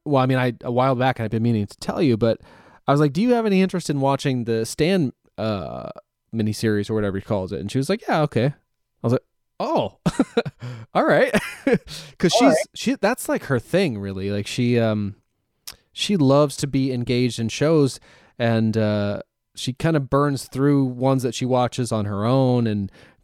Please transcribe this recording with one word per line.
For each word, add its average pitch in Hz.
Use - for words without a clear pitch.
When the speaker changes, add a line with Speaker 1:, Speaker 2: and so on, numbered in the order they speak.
Speaker 1:
well, 139
I 131
mean, 131
I, 127
a 123
while 127
back, 127
and 113
I've 107
been 113
meaning 113
to -
tell -
you, 131
but 113
I 135
was 147
like, 151
"Do 160
you 247
have 226
any 190
interest 185
in 143
watching 135
the 113
Stan, 160
uh, 85
miniseries 107
or 110
whatever 101
he 92
calls 95
it?" 78
And 98
she -
was 135
like, 208
"Yeah, 175
okay." 127
I 147
was 120
like, 127
"Oh, 220
<laughs> 123
all 226
right." 160
<laughs> -
'Cause 175
Speaker 2:
All -
Speaker 1:
she's, 269
Speaker 2:
right. -
Speaker 1:
she, 262
that's, -
like, 285
her 131
thing, 160
really. 98
Like, 101
she, 120
um, 107
she -
loves 143
to 151
be 135
engaged 123
in 113
shows, 147
and, 113
uh, 104
she -
kind 160
of 139
burns 143
through 139
ones 127
that 120
she -
watches 123
on 107
her 104
own, 123
and 104